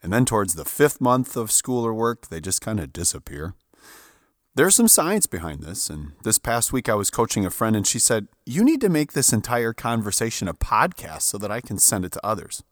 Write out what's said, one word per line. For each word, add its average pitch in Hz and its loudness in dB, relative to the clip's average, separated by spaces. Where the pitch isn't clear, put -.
And 85 -6
then 123 4
towards 107 0
the - -10
fifth - 2
month 127 0
of 113 -4
school 123 0
or 113 0
work, 113 -2
they 82 -8
just 92 -4
kinda 107 -4
disappear? 82 -6
There's 180 4
some 233 6
science 180 4
behind 80 -6
this, - -8
and 73 -10
this 110 2
past 117 0
week 131 -2
I 113 4
was 101 0
coaching 113 0
a 90 -2
friend, 110 0
and 104 0
she - 0
said, 110 2
"You 139 0
need 285 6
to 220 2
make 151 0
this - 2
entire 117 0
conversation 113 -2
a 85 -4
podcast 113 0
so - -2
that 101 -6
I 110 -4
can 107 -6
send 95 2
it 87 -6
to - -10
others." 101 -4